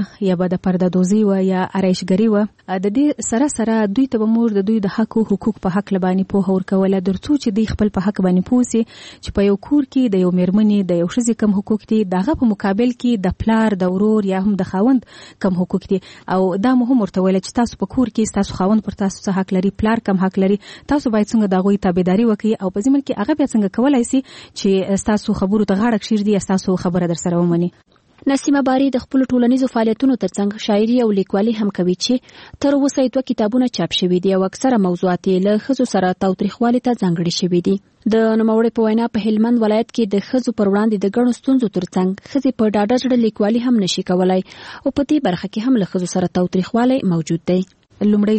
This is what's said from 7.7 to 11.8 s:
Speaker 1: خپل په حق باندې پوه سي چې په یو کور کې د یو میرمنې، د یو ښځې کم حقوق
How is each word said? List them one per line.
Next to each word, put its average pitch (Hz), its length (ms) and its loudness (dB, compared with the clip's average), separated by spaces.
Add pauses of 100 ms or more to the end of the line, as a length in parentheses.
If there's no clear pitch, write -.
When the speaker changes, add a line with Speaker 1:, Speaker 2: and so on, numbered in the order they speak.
Speaker 1:
خپل 214 160 0
په 190 180 -2
حق 208 140 -2
باندې 180 260 2
پوه 247 240 2
سي 226 100 2 (420)
چې - 120 -10
په 202 140 2
یو 202 80 2
کور 294 260 -2
کې 254 300 0
د - 100 0
یو 180 80 2
میرمنې، 202 480 2 (140)
د 170 100 2
یو 175 60 -2
ښځې 233 320 0
کم 208 180 2
حقوق 214 300 -2